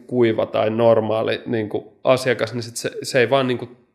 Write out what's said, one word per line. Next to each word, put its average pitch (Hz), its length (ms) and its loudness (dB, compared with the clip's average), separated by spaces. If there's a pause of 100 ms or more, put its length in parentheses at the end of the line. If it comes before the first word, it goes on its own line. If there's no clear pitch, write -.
kuiva 113 400 2
tai 110 240 -2
normaali 110 760 2
niinku - 580 -6
asiakas, 123 500 0
niin 120 80 -8
sit 113 140 -16
se, - 140 -6 (120)
se - 180 0
ei 113 100 2
vaan 135 160 2
niinku 123 220 -4 (260)